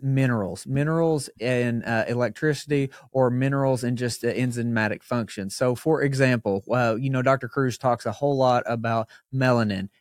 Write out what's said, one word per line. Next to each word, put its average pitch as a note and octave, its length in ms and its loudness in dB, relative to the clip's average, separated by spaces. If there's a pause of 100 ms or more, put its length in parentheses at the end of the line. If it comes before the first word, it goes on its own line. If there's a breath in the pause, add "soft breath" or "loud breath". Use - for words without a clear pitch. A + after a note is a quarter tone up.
minerals. B2 640 0
Minerals D#3 600 0 (120)
in, A#2+ 440 0
uh, A2+ 240 0
electricity C3+ 840 0 (200 loud breath)
or B2+ 200 2
minerals C3+ 520 0
in B2 120 0
just A#2 260 -4
the A#2 100 0
enzymatic A#2 720 -2
function. G#2+ 480 -4
So, B2+ 240 0
for D3+ 300 0
example, B2+ 680 2
uh, A#2 280 2
you C3+ 100 -2
know, C3 140 0
Doctor C3 240 2
Cruz B2+ 320 -2
talks A#2+ 260 0
a A2+ 60 -2
whole C#3+ 260 -2
lot B2+ 300 4
about A#2 420 -2 (240 loud breath)
melanin A#2 560 2 (120)